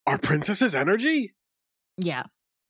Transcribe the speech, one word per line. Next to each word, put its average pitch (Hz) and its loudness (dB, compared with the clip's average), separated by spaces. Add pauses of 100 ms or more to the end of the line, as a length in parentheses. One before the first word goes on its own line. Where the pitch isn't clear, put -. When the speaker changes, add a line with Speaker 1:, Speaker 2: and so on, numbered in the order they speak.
Speaker 1:
"Our 139 2
princess's 170 0
energy?" 226 0 (640)
Speaker 2:
Yeah, 165 -4 (460)